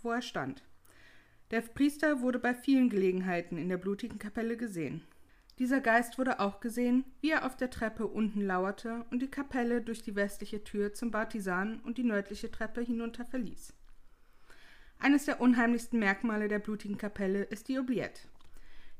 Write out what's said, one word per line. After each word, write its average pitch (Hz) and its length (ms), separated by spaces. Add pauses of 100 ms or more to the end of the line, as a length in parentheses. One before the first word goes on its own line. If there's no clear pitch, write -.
wo 233 100
er 240 100
stand. 147 420 (880)
Der 226 80
Priester 285 600
wurde 247 180
bei 247 140
vielen 254 360
Gelegenheiten 185 680
in 160 100
der 185 100
blutigen 202 420
Kapelle 226 360
gesehen. 180 460 (560)
Dieser 254 240
Geist 233 360
wurde 254 220
auch 202 220
gesehen, 247 420 (180)
wie 311 100
er 302 140
auf 262 120
der 254 120
Treppe 220 380
unten 202 340
lauerte 202 680
und 247 120
die 269 100
Kapelle 240 500
durch 226 220
die 202 120
westliche 202 480
Tür 202 300
zum 233 180
Bartisan 214 680
und 240 160
die 254 60
nördliche 226 480
Treppe 220 300
hinunter 233 440
verließ. - 480 (1300)
Eines 285 260
der 277 160
unheimlichsten 240 580
Merkmale 214 480
der 208 120
blutigen 208 380
Kapelle 202 460
ist - 240
die 262 120
Oubliette. 247 420 (800)